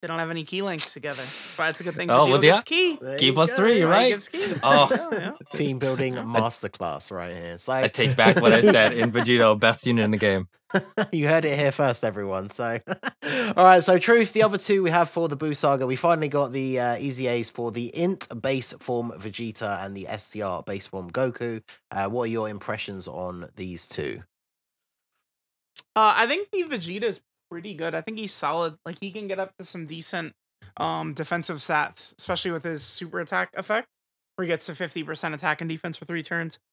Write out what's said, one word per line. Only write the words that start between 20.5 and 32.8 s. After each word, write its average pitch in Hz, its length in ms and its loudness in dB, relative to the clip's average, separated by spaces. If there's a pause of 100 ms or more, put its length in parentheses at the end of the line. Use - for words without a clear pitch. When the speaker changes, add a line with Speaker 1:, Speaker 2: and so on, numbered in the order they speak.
Speaker 3:
base 101 240 -8
form 92 240 -12
Goku. 120 500 -4 (300)
Uh, 98 180 -4
what 120 140 -2
are 117 80 -2
your 110 180 -2
impressions 101 580 -10
on 87 480 -10
these 90 320 -8
two? 69 360 -8 (1700)
Speaker 1:
Uh, 214 220 6
I 226 80 4
think 339 260 -4
the 370 120 -2
Vegeta 202 400 -6
is 214 180 -4 (300)
pretty 170 240 -12
good. 165 180 -6
I 160 80 -4
think 220 160 -8
he's 214 160 -8
solid. 160 500 -2
Like, 170 160 -12
he 196 120 -10
can 208 160 -12
get 190 120 -6
up 190 200 -6
to 185 60 -12
some 170 200 -10
decent, 160 480 -8 (440)
um, 160 360 -4
defensive 170 440 -6
stats, - 600 -4
especially - 320 -4
with 165 140 -6
his 160 200 -6